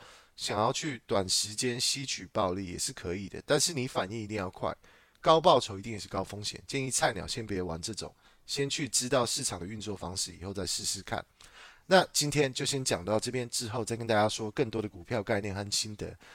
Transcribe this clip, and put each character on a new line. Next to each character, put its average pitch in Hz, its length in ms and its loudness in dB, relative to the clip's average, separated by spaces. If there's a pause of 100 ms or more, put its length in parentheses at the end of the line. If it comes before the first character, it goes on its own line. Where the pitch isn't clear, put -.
(360)
想 107 240 -2
要 117 120 4
去 139 360 -4
短 98 200 2
时 107 280 2
间 120 260 0
吸 139 240 0
取 95 260 -4
暴 98 220 2
利 95 140 -4
也 85 100 -6
是 - 160 -4
可 90 220 -4
以 98 120 -6
的， - 160 -10
但 147 160 2
是 - 140 2
你 131 140 -2
反 101 240 -2
应 117 80 -6
一 107 80 -8
定 107 100 -4
要 95 140 -4
快， - 200 -4 (480)
高 156 220 6
报 156 180 8
酬 98 200 -4
一 - 20 -10
定 113 100 -8
也 107 60 -6
是 92 100 -10
高 98 160 -2
风 101 200 -10
险。 - 240 -8
建 135 180 -4
议 131 60 -4
菜 - 200 4
鸟 87 140 -6
先 113 180 -6
别 101 160 -2
玩 85 220 -4
这 110 100 -6
种， - 220 -8 (320)
先 139 240 -2
去 147 180 -2
知 123 220 0
道 135 160 4
市 - 180 -2
场 95 160 -4
的 85 60 -8
运 107 160 -8
作 98 160 -6
方 90 180 -8
式， 92 240 -4
以 85 40 -10
后 98 100 -6
再 95 140 -4
试 - 180 -2
试 - 160 -4
看。 - 240 -4 (600)
那 185 260 8
今 147 160 2
天 139 240 4
就 147 100 -4
先 135 220 0
讲 90 180 0
到 104 160 2
这 123 120 -2
边， 123 180 -4
之 - 200 -2
后 117 140 -2
再 113 120 -2
跟 113 100 -4
大 113 80 4
家 107 160 6
说 107 220 -4
更 131 180 2
多 107 100 -2
的 104 80 0
股 - 160 -14
票 113 200 -2
概 101 180 0
念 101 120 -4
和 101 180 -4
心 107 240 -2
得， 87 200 -6 (200)